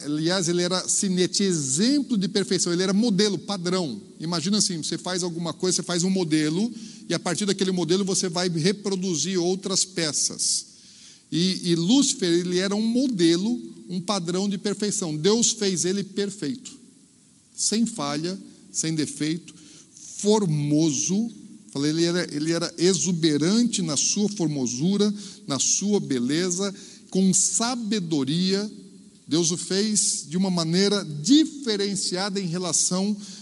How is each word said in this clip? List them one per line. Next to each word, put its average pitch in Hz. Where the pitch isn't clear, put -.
aliás, 160
ele 175
era 180
sinete, 180
exemplo 196
de 185
perfeição, 185
ele 175
era 196
modelo, 202
padrão. 175
Imagina 175
assim, 170
você 160
faz 180
alguma 170
coisa, 185
você 185
faz 175
um 190
modelo, 165
e 170
a 160
partir 180
daquele 196
modelo 180
você 185
vai 175
reproduzir 185
outras 190
peças. -
E, 175
e 170
Lúcifer, 185
ele 180
era 196
um 220
modelo, 226
um 180
padrão 185
de 202
perfeição. 190
Deus 208
fez 180
ele 196
perfeito, 196
sem 220
falha, 156
sem 160
defeito, 151
formoso. 165
Falei, 143
ele 165
era, 170
ele 156
era 170
exuberante 175
na 151
sua 202
formosura, 165
na 135
sua 202
beleza, 165
com 190
sabedoria. 190
Deus 165
o 175
fez 208
de 147
uma 190
maneira 180
diferenciada 196
em 185
relação 185